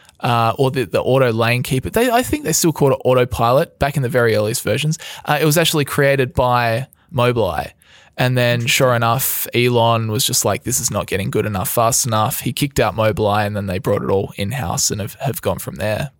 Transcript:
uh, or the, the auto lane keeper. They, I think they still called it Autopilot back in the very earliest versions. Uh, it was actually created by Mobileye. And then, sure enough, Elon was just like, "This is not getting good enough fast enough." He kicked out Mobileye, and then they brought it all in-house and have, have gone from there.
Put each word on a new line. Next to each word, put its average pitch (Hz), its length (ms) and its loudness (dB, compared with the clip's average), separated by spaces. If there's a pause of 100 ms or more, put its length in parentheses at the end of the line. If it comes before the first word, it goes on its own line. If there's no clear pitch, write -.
(200)
uh, 117 380 2
or 135 120 2
the, 131 140 -2
the - 180 -2
auto 127 300 4
lane 117 320 0
keeper. - 260 -2
They, 240 180 2
I 240 140 2
think 302 220 -4
they 156 80 -2
still 165 200 2
called 139 200 2
it - 120 -2
Autopilot 127 760 2
back 139 160 -2
in 135 80 -2
the 117 40 -2
very 117 280 2
earliest 107 260 -2
versions. 143 340 -2 (280)
Uh, 147 160 0
it 151 40 0
was 151 140 4
actually 160 260 2
created 139 500 2
by 120 520 2 (260)
Mobileye. 113 600 0 (440)
And 127 200 0
then, 120 300 0
sure 127 280 2
enough, 117 600 0
Elon 117 560 2
was 107 160 0
just - 180 0
like, 101 200 -2
"This 117 140 -2
is - 120 -2
not 98 160 -4
getting 98 240 -4
good 107 160 0
enough 101 240 -4
fast 113 360 0
enough." 110 340 -2
He 123 120 -4
kicked - 260 -4
out 110 160 2
Mobileye, 107 520 0
and 104 100 -4
then 101 100 -4
they 92 120 -4
brought 101 240 -2
it - 80 -4
all 98 260 0
in-house 135 540 -4
and 107 100 -6
have, 107 140 -8
have 143 260 -6
gone 92 180 -2
from - 180 -12
there. 107 440 -4